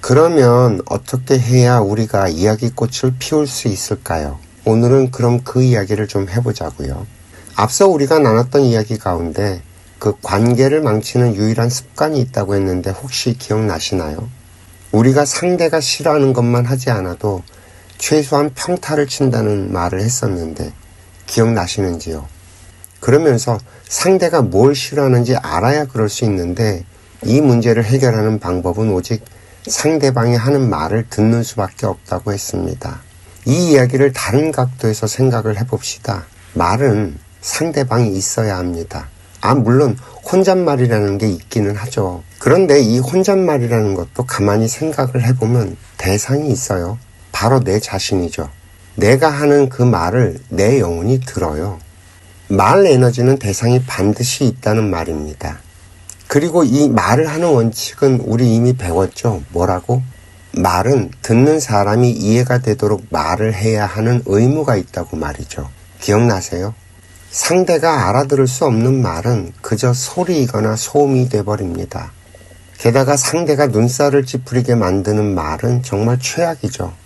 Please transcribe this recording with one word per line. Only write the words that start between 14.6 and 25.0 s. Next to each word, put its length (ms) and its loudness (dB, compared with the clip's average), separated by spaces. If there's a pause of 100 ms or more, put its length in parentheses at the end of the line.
우리가 340 4
상대가 540 0
싫어하는 540 0
것만 320 2
하지 240 -2
않아도 540 -4 (540)
최소한 580 0
평타를 520 -4
친다는 680 -2
말을 280 -4
했었는데 720 -4 (560)
기억나시는지요? 1000 -2 (720)
그러면서 580 2 (300)
상대가 540 2
뭘 340 4
싫어하는지 600 0